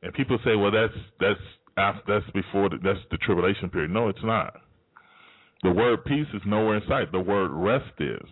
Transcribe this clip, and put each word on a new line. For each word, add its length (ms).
And 100
people 320
say, 120
"Well, 160
that's, 220
that's 200
af-, 300
that's 260
before 360
the, 140
that's 180
the 80
tribulation 520
period." 200
No, 180
it's 160
not. 300
The 80
word 340
peace 300
is 120
nowhere 300
in 120
sight. 220
The 100
word 320
rest 460
is. 340